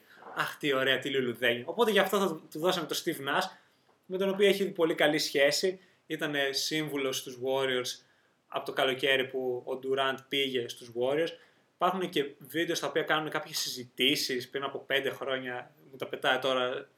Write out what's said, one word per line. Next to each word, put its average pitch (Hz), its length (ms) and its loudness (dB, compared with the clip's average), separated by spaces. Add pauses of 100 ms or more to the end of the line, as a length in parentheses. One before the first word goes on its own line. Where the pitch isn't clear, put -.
(340)
Αχ, - 220 -4
τι 147 160 0
ωραία, 131 260 4
τι 139 120 -4
λουλουδένιο. 120 560 0
Οπότε 226 240 2
γι' 202 80 6
αυτό 196 200 4
θα 190 100 4
του, 160 220 -8
του - 80 -8
δώσαμε 170 280 2
το 151 180 -4
Steve 139 240 -4
Nash, 160 200 0 (580)
με 185 120 -6
τον 196 100 2
οποίο 196 200 6
έχει 190 220 2
πολύ 165 240 2
καλή 156 240 4
σχέση. 147 640 2 (260)
Ήτανε 147 460 -2
σύμβουλος 139 640 -2
στους 123 260 -10
Warriors 131 580 0 (460)
από - 180 -6
το 135 60 -8
καλοκαίρι 131 560 2
που 127 380 -4
ο 131 160 -4
Durant 135 340 0 (120)
πήγε 127 400 0
στους 120 300 -14
Warriors. 147 300 2 (460)
Υπάρχουν 180 360 0
και 147 280 0
βίντεο 165 360 -2
στα 151 120 -4
οποία 151 160 0
κάνουν 156 280 0
κάποιες 156 280 -6
συζητήσεις 127 920 -2
πριν 139 120 -6
από 135 160 -6
πέντε 135 320 0
χρόνια. 127 640 -6 (160)
Μου 135 60 -20
τα 131 100 -8
πετάει 131 320 0
τώρα 131 600 -2